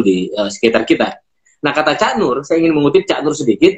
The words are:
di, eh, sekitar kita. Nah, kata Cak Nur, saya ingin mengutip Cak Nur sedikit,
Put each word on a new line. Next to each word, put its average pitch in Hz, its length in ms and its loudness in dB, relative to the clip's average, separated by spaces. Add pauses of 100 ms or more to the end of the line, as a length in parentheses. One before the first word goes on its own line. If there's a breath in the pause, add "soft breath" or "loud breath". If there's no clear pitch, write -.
di, 92 260 0
eh, 101 200 -4
sekitar 113 340 0
kita. - 340 -2 (460)
Nah, 143 80 -2
kata 151 240 0
Cak 240 260 -2
Nur, 139 220 -2
saya 165 160 0
ingin 165 140 2
mengutip 147 340 2
Cak 139 160 -4
Nur 151 100 -2
sedikit, 120 440 2